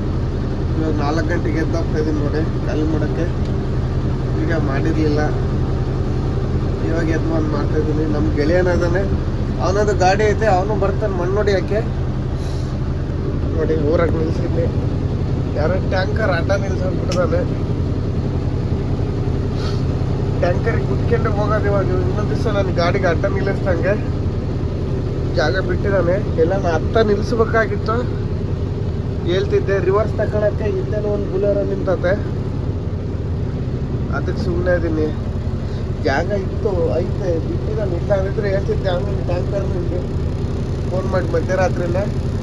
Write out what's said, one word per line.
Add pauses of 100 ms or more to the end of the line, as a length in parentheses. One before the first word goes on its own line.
(800)
ಇವಾಗ
ನಾಲ್ಕು
ಗಂಟೆಗೆ
ಎದ್ದು
ಹೋಗ್ತಾ
ಇದೀನಿ
ನೋಡಿ
ಖಾಲಿ
ಮಾಡಕ್ಕೆ. (1160)
ವಿಡಿಯೋ
ಮಾಡಿರ್ಲಿಲ್ಲ, (1700)
ಇವಾಗ
ಎದ್ದು
ಬಂದು
ಮಾಡ್ತಾ
ಇದೀನಿ.
ನಮ್
ಗೆಳೆಯನ
ಅದಾನೆ, (280)
ಅವನದು
ಗಾಡಿ
ಐತೆ,
ಅವನು
ಬರ್ತಾನೆ
ಮಣ್ಣು
ಹೊಡಿಯಕ್ಕೆ. (1500)
ನೋಡಿ
ಊರಾಗ
ನಿಲ್ಸಿದ್ನಿ, (920)
ಯಾರೋ
ಟ್ಯಾಂಕರ್
ಅಡ್ಡ
ನಿಲ್ಸ್ಕೊಂಡ್ಬಿಟ್ಟಿದ್ದಾನೆ. (2750)
ಟ್ಯಾಂಕರ್
ಕುತ್ಕೊಂಡು
ಹೋಗೋದು
ಇವಾಗ.
ಇನ್ನೊಂದ್
ದಿವ್ಸ
ನನ್
ಗಾಡಿಗೆ
ಅಡ್ಡ
ನಿಲ್ಲಿಸ್ದಂಗೆ (1120)
ಜಾಗ
ಬಿಟ್ಟಿದ್ದಾನೆ.
ಎಲ್ಲ
ನಾ
ಹತ್ತ
ನಿಲ್ಸ್ಬೇಕಾಗಿತ್ತು (1300)
ಹೇಳ್ತಿದ್ದೆ.
ರಿವರ್ಸ್
ತಗೊಳಕ್ಕೆ
ಹಿಂದೆನೂ
ಒಂದ್
ಬುಲೆರೋ
ನಿಂತತೆ, (1700)
ಅದಕ್ಕೆ
ಸುಮ್ನೆ
ಇದೀನಿ. (1000)
ಜಾಗ
ಇತ್ತು,
ಐತೆ,
ಬಿಟ್ಟಿದ್ದಾನೆ.
ಇಲ್ಲ
ಅಂದಿದ್ರೆ
ಹೇಳ್ತಿದ್ದೆ.
ಆಮೇಲೆ
ಟ್ಯಾಂಕರ್
ನಿಂತು
ಫೋನ್
ಮಾಡಿ
ಮಧ್ಯರಾತ್ರಿನೇ.